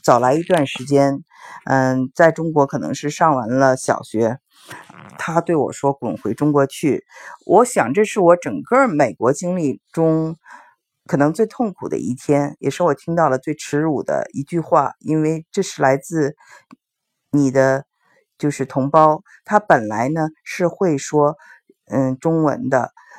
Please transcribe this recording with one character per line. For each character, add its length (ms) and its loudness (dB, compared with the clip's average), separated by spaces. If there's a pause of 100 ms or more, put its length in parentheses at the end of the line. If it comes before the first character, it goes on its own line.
早 140 6
来 160 4
一 80 0
段 240 0
时 180 -10
间， 400 2 (400)
嗯， 500 0
在 160 4
中 220 -4
国 140 2
可 120 -4
能 160 -8
是 140 -8
上 260 0
完 140 -4
了 300 2
小 240 -4
学， 360 -2 (800)
他 240 -4
对 160 0
我 160 -2
说 260 -2
：“滚 200 -6
回 160 -4
中 180 0
国 140 4
去。” 360 -2 (440)
我 180 4
想 300 -2
这 100 2
是 160 -4
我 160 6
整 280 -6
个 240 2
美 260 0
国 180 0
经 240 -6
历 240 -4 (100)
中 460 0 (680)
可 100 -12
能 160 0
最 140 -2
痛 260 -6
苦 160 -12
的 80 -6
一 180 -6
天， 440 -2
也 100 -6
是 140 -4
我 100 2
听 240 -8
到 140 2
了 80 0
最 160 -8
耻 240 -6
辱 240 -2
的 320 -4
一 80 -6
句 180 -6
话， 380 0
因 240 -2
为 280 -4
这 120 -2
是 180 -10
来 160 4
自 400 -4 (920)
你 200 2
的， 360 2 (500)
就 140 -2
是 160 -4
同 240 -2
胞， 320 4 (240)
他 120 2
本 300 2
来 220 -2
呢， 180 -2 (160)
是 240 -2
会 300 -2
说， 380 0 (520)
嗯， 300 -2
中 240 0
文 260 0
的， 220 0 (280)